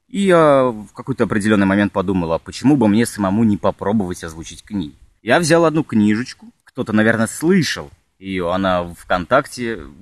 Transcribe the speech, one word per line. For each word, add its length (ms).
И 140
я 420
в 280
какой-то 320
определённый 420
момент 260
подумал, 400
а 60
почему 380
бы 120
мне 180
самому 380
не 120
попробовать 680
озвучить 400
книги? 300
Я 160
взял 260
одну 200
книжечку, 680
кто-то, 280
наверное, 360
слышал 640
её, 320
она 320
ВКонтакте 800